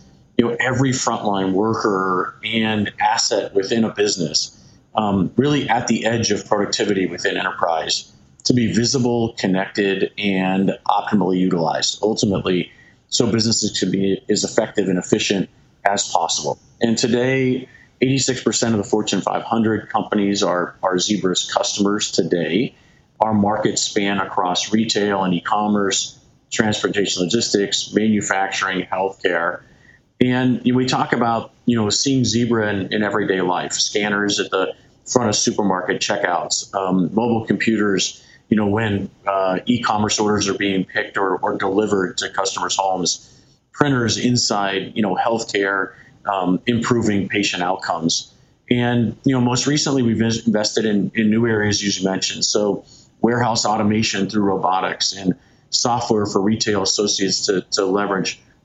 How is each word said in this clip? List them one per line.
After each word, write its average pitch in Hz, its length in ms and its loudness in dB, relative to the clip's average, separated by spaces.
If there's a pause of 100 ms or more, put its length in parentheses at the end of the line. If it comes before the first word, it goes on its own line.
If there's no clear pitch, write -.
(380)
you 117 80 6
know, 117 140 -2
every 127 320 2
frontline 104 600 -2
worker 95 920 0
and 110 560 0
asset 107 560 0
within 104 280 2
a 104 100 -2
business, 95 680 -2 (360)
um, 98 420 0
really 147 320 2
at 120 180 -2
the 117 180 -2
edge 110 260 0
of 98 160 -4
productivity 101 600 0
within 90 300 -4
enterprise, 85 760 -2 (320)
to - 100 4
be 117 180 2
visible, 117 680 0
connected, 98 800 0
and 95 600 0 (100)
optimally 95 520 2
utilized, 82 640 0
ultimately, 95 680 0 (360)
so - 240 0
businesses 110 480 0
can 95 100 0
be 95 400 0
as 98 140 2
effective 98 460 0
and 90 100 0
efficient 101 500 2 (360)
as 101 240 2
possible. 82 500 -2 (220)
And 117 140 2
today, 127 720 2 (340)
eighty-six 131 420 2
percent 113 320 2
of - 20 2
the 98 100 -2
Fortune 104 340 2
five 92 200 -2
hundred 110 480 0
companies 101 540 0
are, 87 400 -2
are 92 160 0
Zebra's 92 520 -2
customers 104 600 0
today. 87 640 0 (440)
Our 110 140 4
markets 104 480 0
span 101 380 0
across 92 520 -2
retail 104 520 0
and 92 100 0
e-commerce, 104 840 0 (320)
transportation 101 720 0
logistics, 101 720 0
manufacturing, 98 920 0
healthcare. 92 760 -2 (600)
And 127 420 2
we 127 220 2
talk 139 280 -2
about, 117 380 -2 (140)
you 120 100 2
know, 107 140 0
seeing 131 360 0
Zebra 113 440 0
in, 98 240 -4
in 107 100 0
everyday 101 380 0
life, 87 320 -2
scanners 104 680 -2
at 95 120 -6
the - 240 -2 (300)
front 120 220 0
of 104 80 0
supermarket 95 640 0
checkouts, - 760 -2
um, 92 380 0
mobile 113 320 -2
computers, 101 800 -2 (220)
you 110 80 0
know, 104 120 2
when, 101 420 0 (180)
uh, 92 380 2
e-commerce 110 520 0
orders 104 300 2
are 98 60 0
being 95 320 0
picked - 320 -6
or, 95 220 0
or - 180 -2
delivered 98 600 0
to 95 100 -4
customers' 95 480 -4
homes, 92 680 -2 (300)
printers 123 440 2
inside, 101 800 0
you 110 60 0
know, 95 140 0
healthcare, 101 800 0 (380)
um, 92 360 0
improving 110 600 2
patient 98 340 -2
outcomes. 87 720 -2 (360)
And, 120 560 0
you 135 80 2
know, 127 80 2
most 123 260 0
recently 143 360 0
we've 113 180 2
in-, 113 100 2 (140)
invested 107 400 0
in, 101 300 0
in 110 140 2
new 113 180 2
areas, 104 360 0
as 95 160 -2
you 95 100 0
mentioned. - 360 -2
So 104 400 0 (340)
warehouse 117 460 2
automation 107 640 0
through 107 140 0
robotics 92 680 0
and 95 240 -2 (340)
software 117 560 0
for 101 160 0
retail 107 400 0
associates 101 640 0
to, 92 140 0 (100)
to 98 140 0
leverage, 95 540 0 (260)